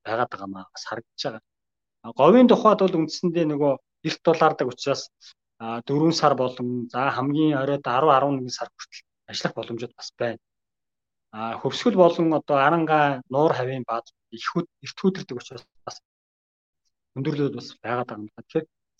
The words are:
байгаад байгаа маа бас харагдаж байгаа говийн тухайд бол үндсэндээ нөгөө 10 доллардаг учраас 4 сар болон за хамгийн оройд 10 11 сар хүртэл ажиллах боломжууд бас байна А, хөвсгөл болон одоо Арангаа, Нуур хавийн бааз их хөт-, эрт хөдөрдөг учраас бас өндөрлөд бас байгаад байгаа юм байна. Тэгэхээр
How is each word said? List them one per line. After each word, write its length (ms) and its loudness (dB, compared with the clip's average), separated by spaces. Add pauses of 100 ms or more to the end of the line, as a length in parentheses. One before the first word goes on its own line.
байгаад 240 -2
байгаа 180 -12
маа 240 -14
бас 140 -16
харагдаж 380 -12
байгаа 880 -16
говийн 340 8
тухайд 320 4
бол 160 2
үндсэндээ 480 -2
нөгөө 280 0 (340)
10 180 -6
доллардаг 440 2
учраас 340 -4 (560)
4 560 0
сар 240 4
болон 540 -4
за 180 -2
хамгийн 500 0
оройд 220 -2
10 320 2
11 340 0
сар 220 -10
хүртэл 340 -20 (220)
ажиллах 320 -6
боломжууд 340 -10
бас 240 -18
байна 220 -6 (960)
А, 260 -8
хөвсгөл 400 -2
болон 340 4
одоо 240 0
Арангаа, 720 2
Нуур 240 2
хавийн 300 -6
бааз 240 -8 (240)
их 180 -12
хөт-, 220 -4 (100)
эрт 180 -16
хөдөрдөг 380 -2
учраас 260 -16 (220)
бас 120 -14 (1200)
өндөрлөд 380 -2
бас 140 -14 (120)
байгаад 280 -4
байгаа 120 -12
юм 80 -12
байна. 160 -20
Тэгэхээр 200 -4 (340)